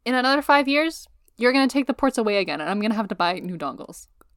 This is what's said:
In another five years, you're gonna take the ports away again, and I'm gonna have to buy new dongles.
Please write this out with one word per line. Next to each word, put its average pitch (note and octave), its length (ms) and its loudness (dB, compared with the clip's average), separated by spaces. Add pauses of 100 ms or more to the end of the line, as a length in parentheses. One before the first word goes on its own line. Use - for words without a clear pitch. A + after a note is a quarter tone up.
In B3 100 -2
another C4 260 2
five C#4+ 260 4
years, D4+ 400 0 (300)
you're B3 160 2
gonna C4+ 140 4
take C4+ 200 0
the C4+ 60 0
ports C4 240 0
away G#3+ 200 2
again, D#3+ 240 -2
and D#3 80 -6
I'm G#3 120 -2
gonna G#3+ 140 0
have G#3 140 -4
to G3 60 -6
buy F3 240 -2
new F3+ 180 -10
dongles. - 500 -12 (300)